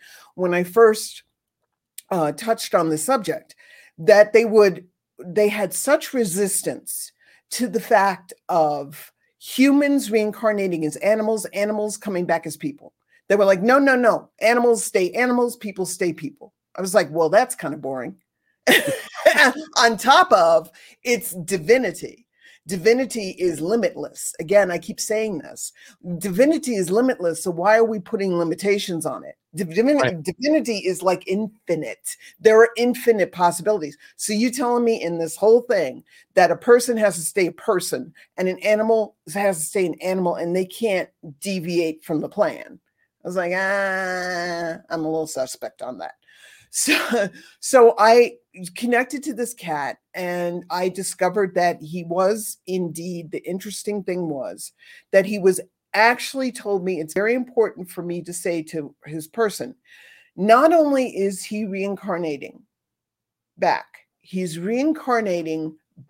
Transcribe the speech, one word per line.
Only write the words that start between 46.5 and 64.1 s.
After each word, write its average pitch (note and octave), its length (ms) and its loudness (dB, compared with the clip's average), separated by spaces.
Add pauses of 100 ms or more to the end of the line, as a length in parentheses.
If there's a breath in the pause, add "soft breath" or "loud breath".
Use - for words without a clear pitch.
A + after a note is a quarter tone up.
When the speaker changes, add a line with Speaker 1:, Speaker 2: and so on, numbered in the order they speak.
Speaker 1:
So, A#3 520 0 (320 loud breath)
so A#3 360 6
I A3+ 360 6 (420)
connected B3+ 480 -2
to D4 100 -8
this A#3 200 -6
cat, D3 440 -6 (160)
and F3 560 -6
I F3 200 -2
discovered F#3+ 640 -2
that F3 260 0
he E3 220 -10
was F#3 540 -2 (100)
indeed, E3+ 640 -6
the - 160 -10
interesting G3 560 -8
thing F3+ 240 -6
was A#2 460 -10 (400 loud breath)
that G3 120 4
he G#3 140 -4
was F#3 220 2 (320)
actually A#3+ 580 0
told G3+ 320 -4
me, F#3 160 -4
it's D#3 140 -8
very G#3+ 200 0
important A3+ 560 -2
for - 140 -12
me F3 200 -8
to E3+ 100 -14
say E3+ 300 -4
to D#3 300 -10 (120)
his D3+ 200 -12
person, - 480 -4 (640 soft breath)
not B3 380 4
only C#4 420 2
is G3 300 -4
he G#3+ 200 -6
reincarnating F#3 960 -6 (960)
back, E3+ 500 -2 (120)